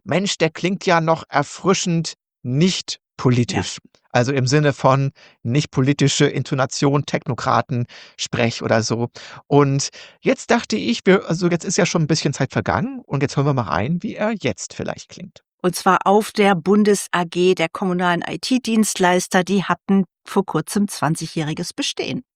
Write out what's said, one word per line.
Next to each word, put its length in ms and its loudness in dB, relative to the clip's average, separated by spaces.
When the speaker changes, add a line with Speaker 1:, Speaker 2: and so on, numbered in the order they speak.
Speaker 1:
„Mensch, 340 -2
der 140 0
klingt 340 -2
ja 160 4
noch 280 0
erfrischend 840 0
nicht 560 0
politisch.“ 680 0
Speaker 2:
Ja. 60 -20
Speaker 1:
Also 200 2
im 160 0
Sinne 260 4
von 380 2
nicht 260 0
politische 560 2
Intonation, 800 0
Technokraten, 800 -2
Sprech 460 -2
oder 180 2
so. 280 -2
Und 440 2
jetzt 280 -2
dachte 280 0
ich, 260 -2
wir, 240 4
also 220 0
jetzt 160 -2
ist 120 -4
ja 80 4
schon 180 0
ein 40 -2
bisschen 260 0
Zeit 200 -4
vergangen 520 -2
und 160 -4
jetzt 140 -2
hören 100 2
wir 80 2
mal 100 0
rein, 380 -2
wie 140 -8
er 240 -2
jetzt 340 -6
vielleicht 360 -10
klingt. 340 -18
Speaker 2:
Und 140 0
zwar 320 2
auf 240 2
der 240 2
Bundes-A 680 2
G 280 2
der 160 -2
kommunalen 580 -2
I-T-Dienstleister. 1160 0
Die 220 0
hatten 400 0
vor 200 0
kurzem 420 -2
zwanzigjähriges 840 -4
Bestehen. 500 -6